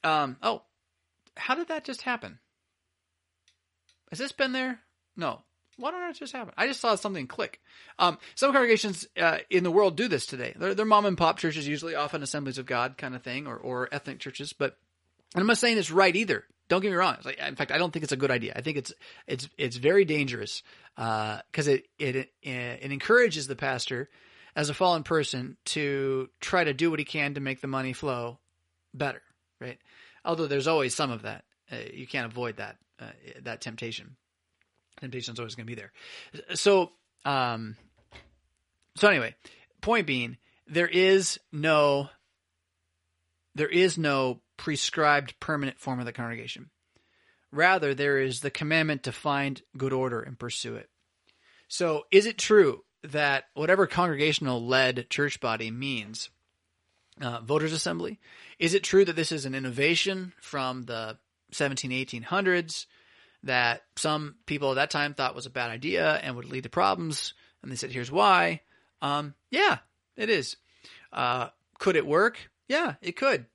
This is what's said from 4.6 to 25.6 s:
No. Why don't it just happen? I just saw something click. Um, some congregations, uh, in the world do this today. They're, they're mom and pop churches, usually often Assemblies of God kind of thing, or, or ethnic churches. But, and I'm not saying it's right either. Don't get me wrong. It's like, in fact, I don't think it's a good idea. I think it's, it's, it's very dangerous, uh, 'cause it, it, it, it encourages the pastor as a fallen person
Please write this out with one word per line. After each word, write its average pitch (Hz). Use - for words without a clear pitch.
No. 165
Why 302
don't 359
it 320
just 277
happen? 240
I 196
just 269
saw 226
something 190
click. -
Um, 175
some 277
congregations, 220
uh, 165
in 180
the 180
world 190
do 220
this 151
today. 120
They're, 190
they're 214
mom 208
and 190
pop 165
churches, 156
usually 156
often 147
Assemblies 135
of 131
God 127
kind 127
of 120
thing, 131
or, 120
or 123
ethnic 143
churches. 143
But, -
and 180
I'm 208
not 226
saying 233
it's 165
right 185
either. 185
Don't 180
get 202
me 180
wrong. 175
It's -
like, 135
in 143
fact, 139
I 147
don't 170
think 156
it's 143
a 135
good 131
idea. 120
I 120
think 151
it's, -
it's, 139
it's 123
very 170
dangerous, 135
uh, 110
'cause 147
it, 131
it, 131
it, 131
it 123
encourages 156
the 135
pastor 131
as 151
a 151
fallen 175
person 139